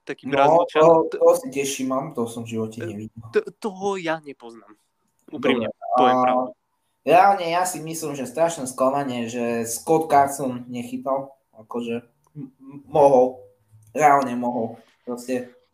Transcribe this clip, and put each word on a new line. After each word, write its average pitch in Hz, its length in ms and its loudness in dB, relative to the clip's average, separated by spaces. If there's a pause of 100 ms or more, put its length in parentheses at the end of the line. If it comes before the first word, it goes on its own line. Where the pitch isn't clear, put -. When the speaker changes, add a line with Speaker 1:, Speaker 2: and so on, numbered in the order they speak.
Speaker 1:
taký - 260 -12
Speaker 2:
No, 139 80 -2
Speaker 1:
Brazílčan. 156 460 4 (260)
Speaker 2:
to, - 80 -6
to 165 180 6
si - 160 -4
tiež 139 200 -4
všímam, 131 420 -6
to 117 140 -4
som 117 180 -12
v 113 80 -14
živote 110 260 -6
Speaker 1:
E, - 60 -8
Speaker 2:
nevidel. - 320 -10 (140)
Speaker 1:
to, 214 100 0 (160)
toho 196 400 -6
ja 160 240 -4
nepoznám. 117 560 -20 (520)
Úprimne, 120 400 -2
Speaker 2:
Dobre, - 280 -6
Speaker 1:
poviem 127 160 4
Speaker 2:
a 127 120 2
Speaker 1:
pravdu. 127 260 0 (500)
Speaker 2:
reálne 185 480 4
ja 175 160 0
si 151 160 -6
myslím, 156 320 -8
že 139 120 -8
strašné 160 420 -2
sklamanie, 131 600 -2
že 117 360 -4
Scott 160 440 -2
Carson 139 600 0
nechytal. 127 640 -6 (220)
Akože 117 500 -8 (280)
m-, 143 220 -16
m-, 143 300 -20
mohol. 135 640 4 (420)
Reálne 139 460 4
mohol. 120 400 -4 (260)
Proste. 123 540 -8 (180)